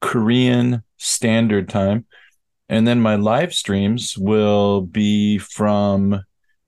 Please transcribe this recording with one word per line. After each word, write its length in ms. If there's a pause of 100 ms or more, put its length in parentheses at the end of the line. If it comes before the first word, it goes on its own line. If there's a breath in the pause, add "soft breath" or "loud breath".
Korean 800 (160)
Standard 720
Time. 340 (640 soft breath)
And 180
then 140
my 140
live 400
streams 640
will 640
be 560
from 840 (480)